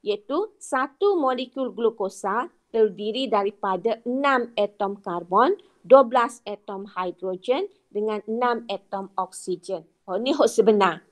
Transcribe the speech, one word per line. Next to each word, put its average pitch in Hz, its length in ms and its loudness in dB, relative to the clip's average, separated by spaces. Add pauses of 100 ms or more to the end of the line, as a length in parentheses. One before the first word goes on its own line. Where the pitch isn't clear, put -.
iaitu 269 560 -4
satu 294 560 -2
molekul 262 560 -2
glukosa 220 800 -4 (200)
terdiri 214 600 0
daripada 202 720 -2
enam 254 560 0
atom 202 400 -4
karbon, 190 560 2 (320)
dua 269 160 10
belas 240 400 0
atom 202 400 -10
hidrogen 190 880 -4 (160)
dengan 214 400 -4
enam 233 400 -2
atom 196 480 -8
oksigen. 185 720 -8 (160)
Oh, 180 160 -6
ni 262 160 0
hok 277 160 4
sebenar. 196 480 4 (120)